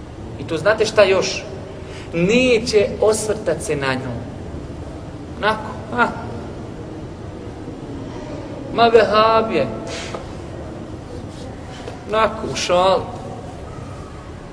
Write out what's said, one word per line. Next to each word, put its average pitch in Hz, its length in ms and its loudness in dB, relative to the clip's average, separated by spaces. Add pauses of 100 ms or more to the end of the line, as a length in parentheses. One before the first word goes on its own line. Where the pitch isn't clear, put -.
(400)
I - 60 -8
to, 165 100 -2
znate 208 300 4
šta 214 180 8
još? 185 400 4 (680)
Neće 220 760 6 (120)
osvrtat 208 640 2
se 151 140 -2
na 135 180 0
nju. 127 180 -4 (1300)
Onako, - 320 0 (260)
a? 240 100 4 (2750)
Ma 233 140 8
vehabije. 220 800 6 (2500)
Onako, 214 440 2
u - 40 -4
šali. 180 460 6 (1500)